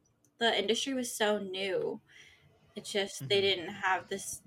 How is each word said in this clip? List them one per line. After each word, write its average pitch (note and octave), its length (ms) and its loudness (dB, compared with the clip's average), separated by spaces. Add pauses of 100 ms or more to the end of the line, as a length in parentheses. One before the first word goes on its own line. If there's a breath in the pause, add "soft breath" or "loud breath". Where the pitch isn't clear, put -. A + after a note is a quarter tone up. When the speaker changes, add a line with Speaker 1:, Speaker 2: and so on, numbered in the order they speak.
(400)
Speaker 1:
the A3+ 180 4
industry A3 360 0
was B3 220 -4
so G#3 240 2
new. F#3+ 640 -2 (760 loud breath)
It's - 160 -10
just G3 380 -2
they G3 120 4
Speaker 2:
Mm-hmm. - 0 -
Speaker 1:
didn't F#3 340 2
have F#3 340 0
this - 380 -8